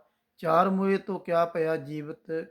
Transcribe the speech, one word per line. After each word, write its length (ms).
ਚਾਰ 320
ਮੋਏ 280
ਤੋਂ 220
ਕਿਆ 260
ਪਿਆ 320
ਜੀਵਤ 540